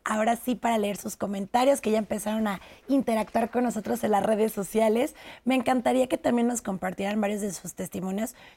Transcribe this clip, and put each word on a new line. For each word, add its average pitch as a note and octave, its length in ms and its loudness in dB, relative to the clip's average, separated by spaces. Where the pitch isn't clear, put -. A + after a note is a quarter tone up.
ahora A3 320 2
sí B3 180 -2
para A#3 220 0
leer G3+ 220 0
sus - 180 -8
comentarios G#3+ 640 2
que G#3+ 120 0
ya A3 60 4
empezaron G#3+ 480 -2
a G3 140 -4
interactuar A3+ 640 0
con B3 140 0
nosotros A3+ 400 -2
en G#3+ 60 2
las G3 120 4
redes A3 300 2
sociales. A3 640 2
Me B3+ 80 2
encantaría B3+ 540 2
que D#4+ 100 -2
también A#3+ 280 2
nos A#3+ 140 -2
compartieran G3 600 -4
varios G#3 180 -2
de G3+ 140 -4
sus - 180 -12
testimonios. F#3+ 640 -6